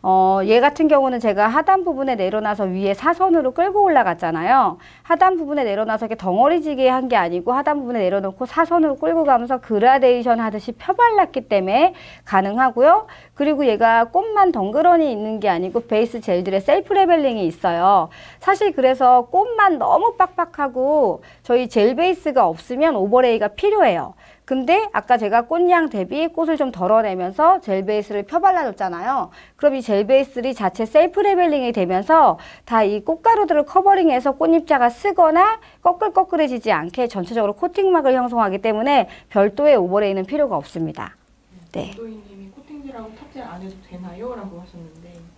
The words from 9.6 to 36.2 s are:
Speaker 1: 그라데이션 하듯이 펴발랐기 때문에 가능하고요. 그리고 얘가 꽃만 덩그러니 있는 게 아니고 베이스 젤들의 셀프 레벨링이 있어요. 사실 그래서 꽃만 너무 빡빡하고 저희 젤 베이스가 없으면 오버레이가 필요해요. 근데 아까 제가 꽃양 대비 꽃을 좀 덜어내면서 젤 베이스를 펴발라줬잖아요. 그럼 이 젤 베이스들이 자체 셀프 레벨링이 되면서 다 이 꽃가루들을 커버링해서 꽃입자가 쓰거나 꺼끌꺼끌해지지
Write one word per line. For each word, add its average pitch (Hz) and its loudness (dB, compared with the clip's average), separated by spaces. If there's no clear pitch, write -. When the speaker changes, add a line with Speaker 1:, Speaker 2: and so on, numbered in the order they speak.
Speaker 1:
그라데이션 240 2
하듯이 214 -8
펴발랐기 403 0
때문에 214 2
가능하고요. 247 2
그리고 285 -2
얘가 226 2
꽃만 403 0
덩그러니 294 2
있는 214 -6
게 208 -4
아니고 185 -4
베이스 226 -2
젤들의 196 -2
셀프 349 0
레벨링이 302 2
있어요. 175 0
사실 392 0
그래서 254 4
꽃만 403 2
너무 453 2
빡빡하고 294 -2
저희 247 0
젤 226 2
베이스가 311 0
없으면 247 -2
오버레이가 214 2
필요해요. 294 0
근데 320 -2
아까 240 0
제가 220 0
꽃양 339 2
대비 269 -4
꽃을 320 -4
좀 277 -2
덜어내면서 202 0
젤 190 -4
베이스를 208 -4
펴발라줬잖아요. 247 -4
그럼 277 0
이 262 -6
젤 202 0
베이스들이 262 -2
자체 202 -6
셀프 349 0
레벨링이 339 0
되면서 202 2
다 226 0
이 208 -2
꽃가루들을 330 0
커버링해서 330 2
꽃입자가 311 0
쓰거나 359 2
꺼끌꺼끌해지지 349 0